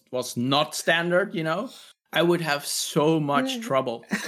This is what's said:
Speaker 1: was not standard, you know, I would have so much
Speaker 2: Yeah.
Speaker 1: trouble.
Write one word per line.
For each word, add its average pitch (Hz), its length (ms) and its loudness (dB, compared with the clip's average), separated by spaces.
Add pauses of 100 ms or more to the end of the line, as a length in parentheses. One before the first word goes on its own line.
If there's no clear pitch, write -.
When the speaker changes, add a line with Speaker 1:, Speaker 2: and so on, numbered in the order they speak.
(100)
Speaker 1:
was 123 260 -4
not 139 380 2
standard, 175 600 0
you 160 100 -4
know, 175 260 -4 (420)
I 156 100 2
would 170 180 4
have 147 260 -2
so 160 540 2
much 139 340 0
Speaker 2:
Yeah. 240 80 -8
Speaker 1:
trouble. 127 420 -2 (240)